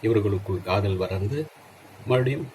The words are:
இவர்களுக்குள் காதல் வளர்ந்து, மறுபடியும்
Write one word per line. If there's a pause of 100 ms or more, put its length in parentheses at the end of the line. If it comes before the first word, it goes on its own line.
இவர்களுக்குள்
காதல்
வளர்ந்து, (600)
மறுபடியும்